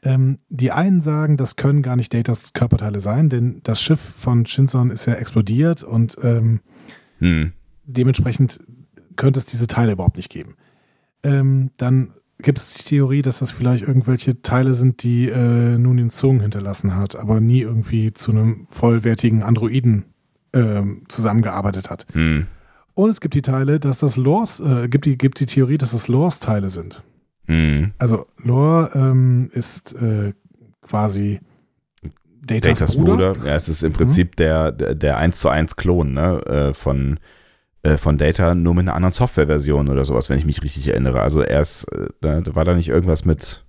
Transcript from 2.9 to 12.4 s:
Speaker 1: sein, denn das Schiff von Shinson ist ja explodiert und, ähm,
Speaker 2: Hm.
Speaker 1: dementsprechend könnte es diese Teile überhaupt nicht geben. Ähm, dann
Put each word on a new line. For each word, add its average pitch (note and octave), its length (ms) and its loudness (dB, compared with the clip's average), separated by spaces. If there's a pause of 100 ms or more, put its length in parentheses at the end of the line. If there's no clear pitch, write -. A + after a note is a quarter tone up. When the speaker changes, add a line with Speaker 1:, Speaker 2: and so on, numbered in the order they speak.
Speaker 1:
sein, A#2 280 0
denn B2 360 0
das A2 180 -2
Schiff D#3 180 2
von A#2+ 460 -2
Shinson C3 440 0
ist A#2+ 160 -6
ja A#2+ 80 0
explodiert A#2+ 680 0
und, A2+ 400 -2
ähm, A2+ 380 2 (580)
Speaker 2:
Hm. E2+ 340 2 (340)
Speaker 1:
dementsprechend B2+ 720 0 (560)
könnte C3+ 240 2
es - 60 -8
diese A#2 200 -4
Teile A2+ 260 0
überhaupt F2+ 240 -2
nicht - 140 -14
geben. - 240 -16 (680)
Ähm, C3+ 520 0
dann B2+ 360 0 (300)